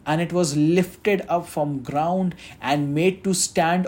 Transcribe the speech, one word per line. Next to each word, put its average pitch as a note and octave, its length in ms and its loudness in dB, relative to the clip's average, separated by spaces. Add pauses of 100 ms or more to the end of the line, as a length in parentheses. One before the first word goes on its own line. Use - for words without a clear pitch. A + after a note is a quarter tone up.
and D#3 160 0
it D#3+ 100 -4
was E3 240 0
lifted F3+ 720 2
up E3+ 180 -2
from D3 340 -4
ground E3 540 -2 (280)
and C#3+ 320 0
made F#3 300 2
to F#3+ 100 0
stand F3+ 540 0